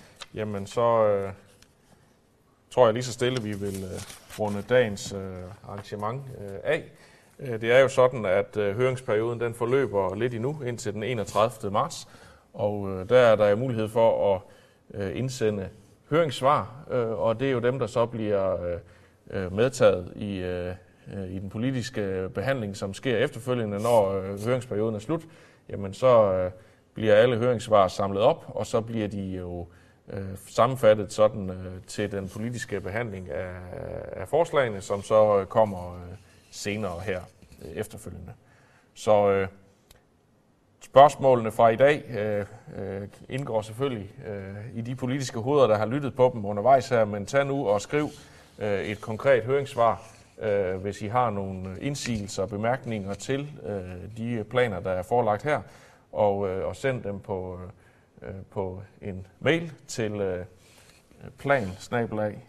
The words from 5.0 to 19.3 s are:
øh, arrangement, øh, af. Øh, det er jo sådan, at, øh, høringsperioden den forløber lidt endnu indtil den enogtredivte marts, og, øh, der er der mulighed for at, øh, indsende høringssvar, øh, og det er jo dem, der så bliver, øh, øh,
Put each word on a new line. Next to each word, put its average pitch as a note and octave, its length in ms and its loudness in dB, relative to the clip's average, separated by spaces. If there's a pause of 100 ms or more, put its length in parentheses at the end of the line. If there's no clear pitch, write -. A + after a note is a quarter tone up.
øh, F#2+ 300 -10 (200)
arrangement, G#2 580 -8 (200)
øh, G2 220 -12
af. - 280 -4 (480)
Øh, A#2 220 -8
det A#2 100 2
er B2+ 80 8
jo C3 80 8
sådan, B2+ 380 4
at, G2+ 320 0
øh, G2+ 200 0
høringsperioden A#2+ 640 0
den A#2 140 -4
forløber G#2 640 0
lidt A#2+ 180 -2
endnu C#3 280 -4
indtil A#2+ 320 -6
den G#2 100 -6
enogtredivte G#2+ 680 0
marts, B2 380 -2 (460)
og, G#2 360 -4
øh, F#2 200 -6
der B2+ 100 8
er A#2 160 8
der G#2 200 6
mulighed A2+ 320 -2
for G#2+ 480 4
at, F#2 60 -4 (500)
øh, F#2+ 260 -6
indsende G#2+ 520 -2 (400)
høringssvar, C#3+ 840 0
øh, A#2 180 0
og A2 300 0
det C3+ 80 0
er C3+ 40 0
jo A#2+ 80 0
dem, B2 200 0
der A#2 80 -2
så A#2 180 2
bliver, G2+ 580 -2
øh, F2 160 -4 (500)
øh, F#2 220 -6